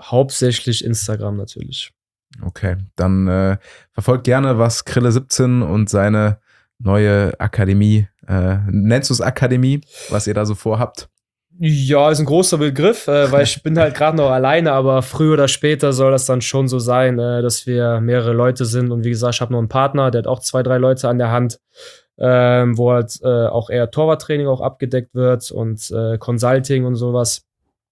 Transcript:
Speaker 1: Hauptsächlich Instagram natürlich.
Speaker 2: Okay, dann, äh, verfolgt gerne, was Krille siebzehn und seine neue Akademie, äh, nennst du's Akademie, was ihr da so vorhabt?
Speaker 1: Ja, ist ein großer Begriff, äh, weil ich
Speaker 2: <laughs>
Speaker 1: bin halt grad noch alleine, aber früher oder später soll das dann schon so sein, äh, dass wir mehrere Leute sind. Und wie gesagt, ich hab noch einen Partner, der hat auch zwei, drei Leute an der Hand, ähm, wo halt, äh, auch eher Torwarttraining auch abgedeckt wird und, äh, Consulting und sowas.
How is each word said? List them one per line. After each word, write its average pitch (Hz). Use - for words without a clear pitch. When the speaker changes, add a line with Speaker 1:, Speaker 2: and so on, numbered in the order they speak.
Speaker 1:
Hauptsächlich 123
Instagram 107
natürlich. -
Speaker 2:
Okay, 92
dann, 95
äh, 95
verfolgt 123
gerne, 131
was 113
Krille 123
siebzehn 123
und 101
seine 104
neue 101
Akademie, 104
äh, 95
nennst 104
du's 117
Akademie, 127
was 104
ihr 104
da 107
so 104
vorhabt? 110
Speaker 1:
Ja, 147
ist 151
ein 151
großer 165
Begriff, 151
äh, 143
weil 143
ich -
Speaker 2:
<laughs> -
Speaker 1:
bin 160
halt 151
grad 156
noch 143
alleine, 139
aber 135
früher 156
oder 143
später 147
soll 135
das 131
dann 127
schon 135
so 127
sein, 123
äh, 120
dass 120
wir 120
mehrere 117
Leute 123
sind. 123
Und 117
wie 120
gesagt, 120
ich -
hab 117
noch 123
einen 113
Partner, 135
der 117
hat 110
auch 127
zwei, 127
drei 127
Leute 131
an 123
der 120
Hand, 120
ähm, 123
wo 120
halt, 120
äh, 120
auch 110
eher 120
Torwarttraining 156
auch 131
abgedeckt 127
wird 127
und, 113
äh, 113
Consulting 127
und 127
sowas. 120